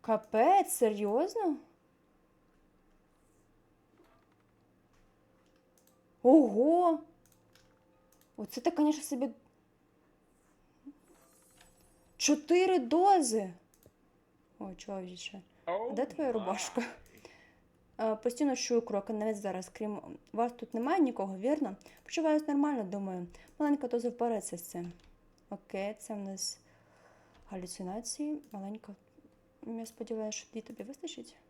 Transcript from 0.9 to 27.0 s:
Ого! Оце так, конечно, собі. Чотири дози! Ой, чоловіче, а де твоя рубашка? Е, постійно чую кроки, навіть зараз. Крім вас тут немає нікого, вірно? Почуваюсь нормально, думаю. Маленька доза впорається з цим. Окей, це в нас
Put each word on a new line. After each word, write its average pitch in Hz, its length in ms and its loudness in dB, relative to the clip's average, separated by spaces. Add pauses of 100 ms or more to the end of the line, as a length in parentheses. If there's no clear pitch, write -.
Ого! 302 760 8 (1400)
Оце 214 240 -10
так, 339 140 0
конечно, 302 280 2
собі. 262 260 -4 (3000)
Чотири 349 600 4
дози! 247 760 4 (1040)
Ой, 190 160 -12
чоловіче, 185 680 -12 (220)
а 208 280 -4
де 240 140 -2
твоя 285 260 -4
рубашка? 214 500 -4 (1160)
Е, 220 160 0
постійно 254 400 0
чую 240 260 0
кроки, 202 300 -4
навіть 214 240 -2
зараз. 185 360 -8
Крім - 460 -8 (140)
вас 240 200 0
тут - 220 -12
немає 285 260 0
нікого, 196 380 0
вірно? 247 380 0 (260)
Почуваюсь 302 460 0
нормально, 285 360 0
думаю. 185 420 -6 (320)
Маленька 285 300 0
доза 240 200 -2
впорається 233 480 -4
з 170 60 -12
цим. 175 300 -10 (580)
Окей, 202 480 -8
це - 160 -12
в 208 40 -8
нас 196 420 -10 (880)